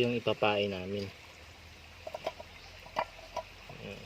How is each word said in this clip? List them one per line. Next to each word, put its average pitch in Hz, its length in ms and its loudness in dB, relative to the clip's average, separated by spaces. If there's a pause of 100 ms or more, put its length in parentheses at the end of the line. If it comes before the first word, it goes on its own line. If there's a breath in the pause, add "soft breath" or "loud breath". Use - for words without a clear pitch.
yung 120 160 6
ipapain 104 560 6
namin. 98 320 0 (2750)
Ayan. 101 200 -8